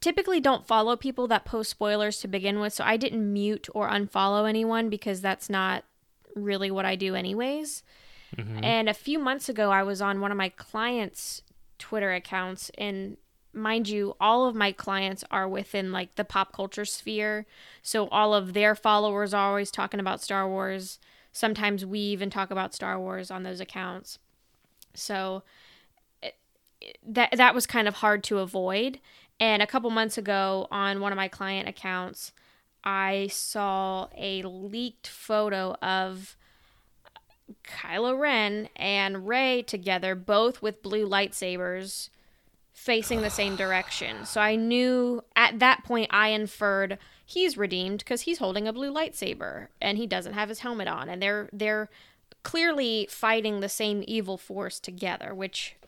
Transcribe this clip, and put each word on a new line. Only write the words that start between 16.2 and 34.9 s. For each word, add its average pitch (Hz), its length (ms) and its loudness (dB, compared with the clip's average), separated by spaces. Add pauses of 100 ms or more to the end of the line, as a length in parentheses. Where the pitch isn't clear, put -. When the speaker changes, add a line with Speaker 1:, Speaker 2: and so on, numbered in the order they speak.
Speaker 1:
pop 190 280 -2
culture 196 320 -6
sphere, 214 600 -4 (360)
so 208 260 0
all 214 260 6
of 190 180 2
their 208 220 6
followers 208 580 4
are 202 160 4
always 202 220 0
talking 196 300 -4
about 190 200 -2
Star 196 260 -2
Wars. 190 520 -4 (340)
Sometimes 208 520 0
we 190 140 -4
even 202 320 -2
talk 196 220 -4
about 190 220 -4
Star 190 260 -4
Wars 185 320 -8
on 185 100 -8
those 185 180 -8
accounts. 185 580 -10 (760)
So 190 480 -6 (800)
it, - 140 -12 (440)
it, 53 240 -20
that, 226 320 4
that 247 180 10
was 240 120 2
kind 214 220 2
of 202 80 0
hard 208 280 4
to 208 140 0
avoid. 190 600 -2 (400)
And 214 200 4
a 208 60 4
couple 240 240 0
months 220 260 2
ago 196 540 0
on 196 300 0
one 202 100 0
of 196 60 -2
my 190 100 0
client 190 420 -6
accounts, 185 600 -6 (540)
I 196 480 2
saw 190 720 -2 (100)
a 190 280 -4
leaked 202 640 -8